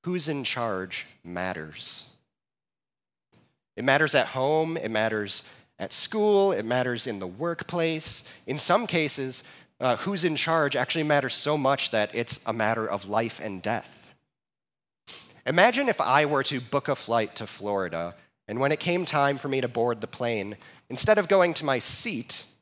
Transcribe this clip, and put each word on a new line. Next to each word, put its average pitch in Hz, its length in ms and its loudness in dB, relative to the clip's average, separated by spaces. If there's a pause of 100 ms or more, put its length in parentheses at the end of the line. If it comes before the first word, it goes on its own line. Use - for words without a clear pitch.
Who's 175 240 -2
in 139 160 -2
charge 98 600 -4 (200)
matters. 87 800 -6 (1700)
It - 80 -6
matters 143 320 4
at 120 120 6
home, 160 500 0
it 110 120 -4
matters 107 540 0 (340)
at - 140 -6
school, 202 640 2
it 104 100 -2
matters 123 420 0
in 110 140 -6
the 95 80 -6
workplace. 160 960 -4 (240)
In 135 100 -4
some 196 300 2
cases, 143 560 -2 (380)
uh, 123 160 2
who's 190 260 -4
in 160 140 2
charge 147 400 2
actually 151 260 0
matters 143 300 2
so 151 240 0
much 135 340 2
that 104 240 0
it's 117 300 -2
a 113 80 -2
matter 110 360 0
of 95 200 -6
life 113 320 -2
and 98 200 -8
death. - 520 -6 (1300)
Imagine 226 440 6
if - 100 0
I 147 260 4
were 143 180 2
to 131 180 -2
book 135 260 -2
a 139 80 2
flight 110 400 0
to 110 100 -8
Florida, 90 720 -4 (320)
and 107 120 -4
when 139 120 2
it 151 80 0
came 175 260 0
time 139 320 2
for 143 100 -8
me 135 140 0
to 123 60 -2
board 117 340 0
the 110 60 -8
plane, 107 500 -4 (320)
instead 208 300 4
of 175 80 -2
going 175 260 4
to - 120 -6
my 135 120 2
seat - 680 -6 (160)